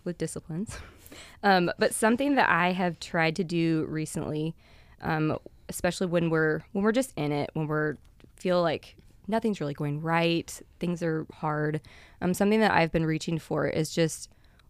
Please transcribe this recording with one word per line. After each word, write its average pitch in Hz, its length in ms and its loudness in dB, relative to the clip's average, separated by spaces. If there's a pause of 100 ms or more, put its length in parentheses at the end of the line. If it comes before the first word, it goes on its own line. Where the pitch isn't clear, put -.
with 175 140 -6
disciplines. - 640 -8
<laughs> - 60 -18 (560)
Um, 185 340 6
but - 160 2
something 247 400 2
that 254 160 4
I 175 220 4
have 180 260 -2
tried 165 380 0
to 196 80 0
do 165 440 0
recently, 156 680 -4 (440)
um, 156 380 0 (300)
especially 180 400 -2
when 170 200 2
we're, 156 440 0
when 196 100 -2
we're 214 80 4
just 254 260 0
in 147 140 -2
it, 147 220 -2
when 156 160 -4
we're, 151 300 -2 (360)
feel 180 280 0
like - 340 -4 (320)
nothing's 220 320 0
really 143 140 -4
going 147 280 -4
right, 170 580 0 (200)
things 175 240 -4
are 160 200 -2 (100)
hard, 151 460 -2 (400)
um, 180 140 2
something 202 240 4
that 214 140 4
I've 165 180 4
been 160 160 2
reaching 160 320 -2
for 151 300 -2
is - 260 -2
just - 340 -2 (420)